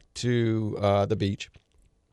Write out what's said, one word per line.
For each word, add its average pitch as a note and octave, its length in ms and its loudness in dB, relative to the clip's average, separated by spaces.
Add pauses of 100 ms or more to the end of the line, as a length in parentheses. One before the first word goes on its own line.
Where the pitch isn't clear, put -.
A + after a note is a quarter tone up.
(160)
to, A2+ 680 0
uh, G2+ 240 4
the G#2+ 100 0
beach, G2+ 340 -4 (640)